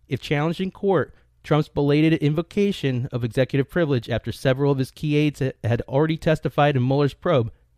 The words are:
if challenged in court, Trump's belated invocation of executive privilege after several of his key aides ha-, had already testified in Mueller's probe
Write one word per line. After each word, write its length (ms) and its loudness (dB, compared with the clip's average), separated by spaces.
if 140 -6
challenged 400 -2
in 100 -4
court, 440 -2
Trump's 260 2
belated 440 2
invocation 1000 -2
of 120 -4
executive 460 0
privilege 400 -2
after 220 -4
several 400 0
of 60 0
his 140 -4
key 240 -4
aides 240 0
ha-, 120 -2
had 200 0
already 340 0
testified 580 0
in 80 2
Mueller's 300 0
probe 380 0